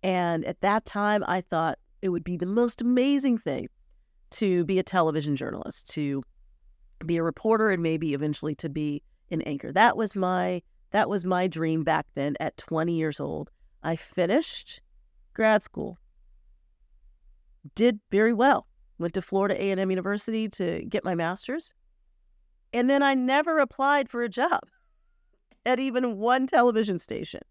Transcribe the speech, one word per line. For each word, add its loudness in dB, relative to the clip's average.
And 0
at -8
that 2
time, 0
I 0
thought -2
it 0
would -2
be -6
the -4
most 0
amazing 2
thing -6
to 2
be 2
a 0
television 0
journalist, -8
to -4
be 0
a 0
reporter, 2
and 2
maybe 0
eventually -2
to -6
be -4
an -2
anchor. -6
That 6
was -2
my, 0
that 2
was -2
my 2
dream 0
back 0
then -2
at -6
twenty -2
years -2
old. -8
I -2
finished -2
grad 4
school, -10
did 4
very 4
well, 4
went -4
to -2
Florida 0
A 0
and -2
M 0
University -2
to -4
get -4
my -2
master's. -6
And 2
then 4
I 4
never 2
applied 2
for -4
a -4
job 0
<laughs> -20
at 2
even -2
one 2
television 4
station. -10